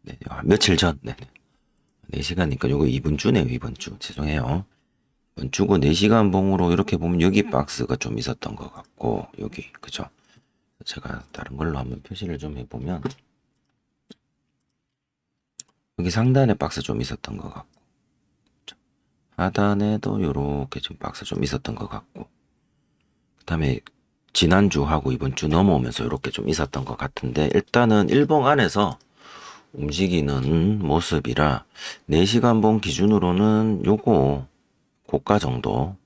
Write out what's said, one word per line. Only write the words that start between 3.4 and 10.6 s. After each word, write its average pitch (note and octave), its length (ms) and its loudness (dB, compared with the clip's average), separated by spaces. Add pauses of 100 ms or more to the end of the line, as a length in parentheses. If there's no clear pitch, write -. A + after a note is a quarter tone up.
이번 A#2 280 -6
주. - 260 -14
죄송해요. D2 680 -4 (720)
이번 C3 160 -8
주고 - 260 2
네 C3+ 160 4
시간 G#2 380 4
봉으로 F#2+ 400 2
이렇게 F2+ 260 0
보면 E2+ 240 0
여기 G2 220 4
박스가 - 520 -2
좀 - 240 -6
있었던 A#2+ 360 -8
것 G#2+ 160 -14
같고, - 560 -6 (120)
여기, - 340 -12
그죠? - 320 -12 (800)